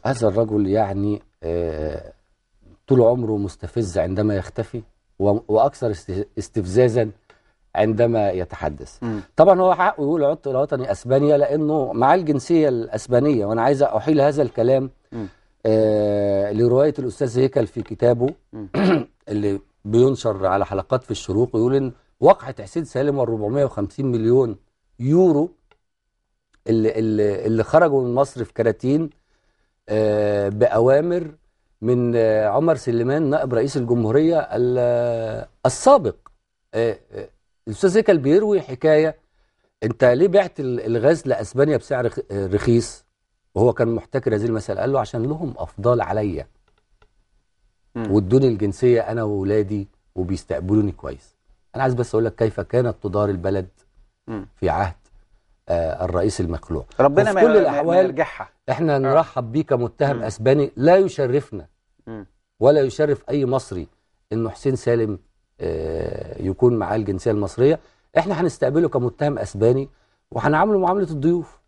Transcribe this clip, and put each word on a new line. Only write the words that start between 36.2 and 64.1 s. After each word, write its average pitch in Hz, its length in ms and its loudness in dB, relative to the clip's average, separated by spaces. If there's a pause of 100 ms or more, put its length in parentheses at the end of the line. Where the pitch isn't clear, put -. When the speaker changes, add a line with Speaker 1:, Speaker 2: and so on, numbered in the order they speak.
Speaker 1:
آه، 113 240 0 (140)
آه، 101 160 -14 (400)
الأستاذ 180 280 0
هيكل 208 220 4
بيروي 185 420 2
حكاية، 156 560 0 (680)
"أنت 113 220 0
ليه 127 240 4
بعت 185 320 0
ال-، 127 260 -4
الغاز 131 400 0
لأسبانيا 127 500 0
بسعر 120 320 -4
خ-، - 100 -6 (120)
آه، 98 160 -4
رخيص؟" 117 580 0 (500)
وهو 120 180 4
كان 117 160 0
محتكر 117 460 -4
هذه 104 120 -2
المسألة، 104 340 -4
قال 135 120 -2
له: 135 80 0
"عشان 113 220 -6
لهم 151 360 -6
أفضال 113 440 -2
عليا، 95 440 -4 (1500)
Speaker 2:
مم. 113 160 -6
Speaker 1:
وادوني 107 380 2
الجنسية 110 520 0
أنا 113 220 -6
وولادي 101 680 -2 (260)
وبيستقبلوني 92 800 -2
كويس." - 460 -16 (360)
أنا 127 80 -4
عايز 131 120 0
بس 117 200 -4
أقول 113 100 2
لك 110 100 -2
كيف 107 260 -2
كانت 120 420 -2
تدار 104 260 -2
البلد 95 380 -4 (600)
Speaker 2:
مم. 101 300 -12
Speaker 1:
في 92 140 -4
عهد، 87 240 -4 (760)
آه، 85 360 -4
الرئيس 90 360 -2
المخلوع. 82 440 -6 (160)
Speaker 2:
ربنا 190 300 4
Speaker 1:
وفي 196 40 -2
Speaker 2:
ما 190 60 2
Speaker 1:
كل 233 100 6
Speaker 2:
ي-، - 20 2
ما 214 60 6
Speaker 1:
الأحوال 165 460 2
Speaker 2:
يرجعها. 156 440 -4 (220)
Speaker 1:
إحنا 151 240 0
Speaker 2:
آه. 139 40 0
Speaker 1:
نرحب 135 540 0
بيه 151 100 0
كمتهم 131 540 -2
Speaker 2:
مم. 117 60 -6
Speaker 1:
أسباني، 131 540 0
لا 165 200 6
يشرفنا 135 680 -2 (400)
Speaker 2:
مم. 110 200 -16 (340)
Speaker 1:
ولا 143 200 6
يشرف 139 500 -2
أي 139 160 -2
مصري 120 420 -6 (440)